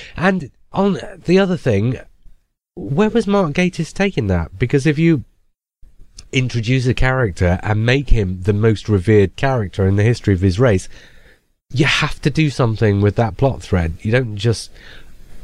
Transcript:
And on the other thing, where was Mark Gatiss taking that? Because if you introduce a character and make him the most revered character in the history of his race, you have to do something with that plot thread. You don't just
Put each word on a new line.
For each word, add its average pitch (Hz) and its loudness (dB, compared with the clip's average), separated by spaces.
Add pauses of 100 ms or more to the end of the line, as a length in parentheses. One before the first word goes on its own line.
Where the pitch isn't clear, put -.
(180)
And 185 -2 (220)
on 190 0 (280)
the 175 4
other 185 2
thing, 117 0 (800)
where 180 0
was 214 0
Mark 196 0
Gatiss 180 -2
taking 190 -2
that? 87 -2
Because 135 0
if 143 2
you 165 2 (1080)
introduce 123 -2
a 120 2
character 107 0
and 107 -2
make 127 2
him 92 2
the 107 2
most 107 0
revered 101 4
character 117 -2
in 98 2
the 101 2
history 110 2
of 87 0
his 95 2
race, 113 2 (800)
you 143 0
have - -2
to 151 0
do 151 0
something 110 0
with 104 2
that 113 -2
plot - 0
thread. 82 -2
You 107 -4
don't 120 -2
just 107 -4 (720)